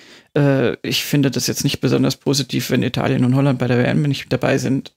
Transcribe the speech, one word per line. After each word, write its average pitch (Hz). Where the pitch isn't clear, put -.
äh, 135
ich -
finde 139
das 127
jetzt 120
nicht -
besonders 131
positiv, 139
wenn 127
Italien 127
und 123
Holland 139
bei 123
der 120
W 123
M 123
nicht 139
dabei 131
sind. 127